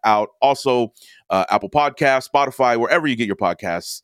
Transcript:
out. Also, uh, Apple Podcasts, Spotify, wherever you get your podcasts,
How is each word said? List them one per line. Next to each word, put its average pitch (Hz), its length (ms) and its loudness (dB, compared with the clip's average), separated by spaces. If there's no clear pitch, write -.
out. 107 260 2
Also, 127 540 0
uh, 95 220 0
Apple 101 180 0
Podcasts, 139 680 0
Spotify, 131 460 0
wherever 156 260 0
you 131 80 0
get 113 120 -2
your 98 100 -4
podcasts, 87 680 -4